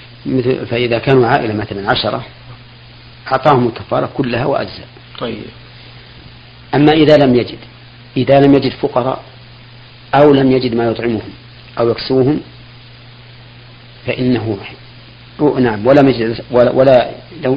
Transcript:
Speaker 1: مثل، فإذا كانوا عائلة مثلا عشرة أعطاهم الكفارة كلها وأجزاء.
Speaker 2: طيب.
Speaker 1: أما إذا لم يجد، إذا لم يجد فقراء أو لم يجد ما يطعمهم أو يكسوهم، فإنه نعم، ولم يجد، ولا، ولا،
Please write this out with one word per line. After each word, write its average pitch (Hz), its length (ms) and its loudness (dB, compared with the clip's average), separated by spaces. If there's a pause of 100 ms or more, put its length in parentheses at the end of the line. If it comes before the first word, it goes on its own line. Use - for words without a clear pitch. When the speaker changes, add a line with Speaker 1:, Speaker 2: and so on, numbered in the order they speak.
(260)
Speaker 1:
مثل، 131 420 -2
فإذا 120 320 -2
كانوا 131 280 2
عائلة 123 260 -2
مثلا 104 380 -6
عشرة 123 340 -4 (1040)
أعطاهم 131 360 2
الكفارة 123 460 -6
كلها 120 320 -4
وأجزاء. - 420 -6 (320)
Speaker 2:
طيب. 110 260 -10 (1300)
Speaker 1:
أما 147 160 4
إذا 151 260 4
لم 131 180 4
يجد، 113 240 -2 (580)
إذا 135 220 2
لم 139 140 6
يجد 127 180 2
فقراء 131 520 -4 (920)
أو 147 180 6
لم 131 180 2
يجد 123 240 -2
ما 117 100 -2
يطعمهم 110 480 -4 (460)
أو 117 100 2
يكسوهم، 131 520 0 (1600)
فإنه 120 520 -2 (1000)
نعم، 110 280 -2
ولم 139 220 6
يجد، 113 420 -4
ولا، 123 200 2
ولا، 131 400 4 (460)